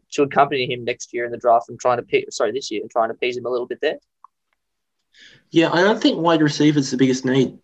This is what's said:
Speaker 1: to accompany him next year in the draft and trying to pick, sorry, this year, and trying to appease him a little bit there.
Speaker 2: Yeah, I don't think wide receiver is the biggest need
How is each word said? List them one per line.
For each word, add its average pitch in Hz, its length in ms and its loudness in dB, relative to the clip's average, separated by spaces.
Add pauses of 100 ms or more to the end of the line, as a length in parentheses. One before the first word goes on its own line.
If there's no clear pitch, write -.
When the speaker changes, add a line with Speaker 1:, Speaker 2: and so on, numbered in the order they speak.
(120)
Speaker 1:
to 147 120 0
accompany 135 460 0
him 123 140 -6
next - 300 -8
year 120 100 -4
in 120 80 -8
the 117 60 -10
draft 117 320 0
and 120 100 -16
trying 123 180 0
to 120 60 -8
pick, - 300 -2
sorry, 139 180 -2
this 135 180 -8
year, 104 120 -6
and 113 100 -14
trying 113 160 0
to 113 60 -6
appease 123 240 -6
him 117 80 -10
a 120 40 -6
little 123 160 -4
bit 123 160 -10
there. 156 160 -2 (1500)
Speaker 2:
Yeah, 160 200 4
I 165 120 2
don't 214 180 2
think 247 180 2
wide 165 220 4
receiver 147 380 4
is 135 120 -2
the 127 60 -4
biggest 127 260 2
need 131 400 0